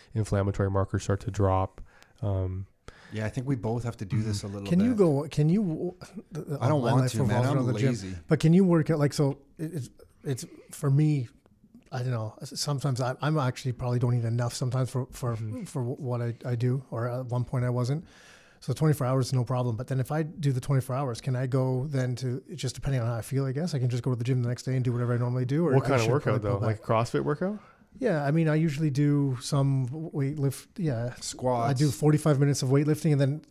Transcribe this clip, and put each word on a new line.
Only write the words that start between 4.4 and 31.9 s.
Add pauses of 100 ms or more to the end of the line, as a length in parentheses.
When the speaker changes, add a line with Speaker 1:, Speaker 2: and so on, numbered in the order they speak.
Speaker 2:
a
little
Speaker 3:
Can
you
Speaker 2:
bit.
Speaker 3:
go,
can
you, (400)
uh, (200)
Speaker 2:
I
don't
Speaker 3:
my
Speaker 2:
want
Speaker 3:
life
Speaker 2:
to,
man.
Speaker 3:
revolves
Speaker 2:
I'm
Speaker 3:
around
the
gym.
Speaker 2:
lazy. (140)
Speaker 3:
But
can
you
work
out,
like,
so (200)
it,
it's, (360)
it's, (260)
for
me, (640)
I
don't
know.
S-,
sometimes
I,
I'm
actually
probably
don't
eat
enough
sometimes
for,
for,
Speaker 1:
Mm-hmm.
Speaker 3:
for
w-,
what
I, (120)
I
do,
or
at
one
point
I
wasn't. (540)
So
twenty-four
hours
is
no
problem.
But
then
if
I
do
the
twenty-four
hours,
can
I
go
then
to, (140)
just
depending
on
how
I
feel,
I
guess,
I
can
just
go
to
the
gym
the
next
day
and
do
whatever
I
normally
do?
Or
Speaker 1:
What
Speaker 3:
I
Speaker 1:
kind
of
Speaker 3:
should
probably
Speaker 1:
workout,
though?
Speaker 3:
pull
back?
Speaker 1:
Like
a (360)
CrossFit
workout? (400)
Speaker 3:
Yeah,
I
mean,
I
usually
do
some
weight
lift.
Yeah.
Speaker 2:
Squats.
Speaker 3:
I
do